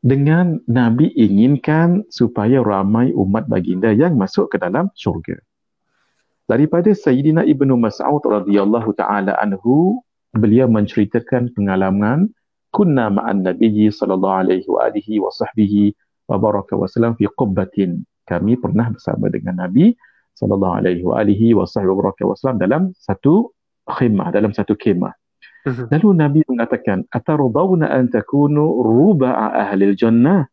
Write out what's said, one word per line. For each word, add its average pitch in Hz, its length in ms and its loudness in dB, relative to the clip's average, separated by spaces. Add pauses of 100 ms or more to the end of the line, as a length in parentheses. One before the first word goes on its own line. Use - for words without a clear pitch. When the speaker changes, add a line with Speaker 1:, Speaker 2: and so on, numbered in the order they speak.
Speaker 1:
dengan 151 600 2
Nabi 120 480 2
inginkan 147 960 2
supaya 117 480 0
ramai 107 560 0
umat 98 320 -2
baginda 92 460 0
yang 151 240 2
masuk 190 340 -2
ke - 80 -4
dalam 127 380 -2
syurga. 87 420 -6 (1080)
Daripada 160 420 2
Sayyidina 156 560 2
Ibnu 135 320 2
Mas'ud 135 400 -2
radhiyallahu 104 800 0
ta'ala 101 400 -2
anhu, 127 640 0 (320)
beliau 113 320 2
menceritakan 113 880 -2
pengalaman, 101 720 0 (480)
"Kunna 143 320 2
ma'an 101 380 -2
Nabiyyi 104 480 2
sallallahu 95 500 -2
alaihi 92 240 -2
wa - 220 0
alihi 107 340 -4
wa 98 80 -4
sahbihi 104 640 0 (320)
wa - 80 -2
baraka 101 400 -2
wasallam 117 400 -2
fi 107 240 0
qubbatin." 95 640 -2 (240)
Kami 107 320 -2
pernah 117 320 -2
bersama 101 400 -6
dengan - 320 -6
Nabi 143 320 2 (400)
sallallahu 98 480 -2
alaihi 90 240 -2
wa 107 160 -2
alihi 107 320 2
wa 95 80 2
sahbihi 95 300 -4
wa 95 100 -2
baraka - 240 -4
wasallam 127 320 -4
dalam 127 240 0 (160)
satu 170 560 0 (300)
khemah, 107 480 -2
dalam 104 200 0
satu 101 240 -2
kemah. 98 360 -2 (480)
Speaker 2:
Mhm. 123 320 -6
Speaker 1:
Lalu 180 240 2
Nabi 147 220 2 (100)
mengatakan, 113 640 -4
"Atarudawna 151 800 0
an 127 160 2
takunu 143 720 0
ruba'a 123 880 2
ahlil 101 240 0
jannah?" 120 600 2